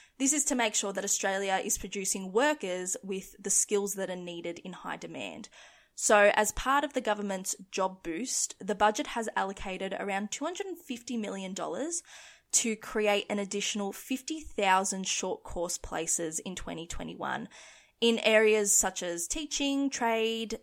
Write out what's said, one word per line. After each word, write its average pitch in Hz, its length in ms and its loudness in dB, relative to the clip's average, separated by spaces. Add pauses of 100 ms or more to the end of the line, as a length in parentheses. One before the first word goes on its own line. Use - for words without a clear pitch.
(180)
This 269 140 4
is 302 140 2
to 262 100 2
make 226 180 2
sure 196 180 0
that 190 120 -4
Australia 196 600 0
is - 140 0
producing 190 540 -4
workers 185 720 2
with 196 360 -8
the 202 80 -6
skills 202 460 2
that 190 160 -4
are 180 60 -6
needed 170 480 -8
in 185 80 -8
high 165 240 -6
demand. 135 520 -10 (460)
So, 208 400 8
as 208 180 4
part 269 300 2
of 302 120 -4
the 254 60 0
government's 202 540 -2 (160)
job 190 320 -2
boost, 175 580 -4
the 196 140 -2
budget 214 320 4
has 226 300 -4
allocated 190 640 -4
around 202 340 -2
two - 120 -6
hundred 370 220 -4
and 349 120 -8
fifty 240 380 -8
million 196 380 -4
dollars 185 480 -4 (500)
to 226 220 4
create 208 560 2
an 208 80 0
additional 202 540 -2
fifty - 480 -6
thousand 190 680 2
short - 380 -4
course 175 340 -4
places 165 640 -4
in 185 160 -8
twenty 170 320 -10
twenty-one 151 600 -6 (520)
in 226 200 4
areas 214 540 6
such - 280 2
as 170 260 -4
teaching, 277 640 0
trade, 226 720 0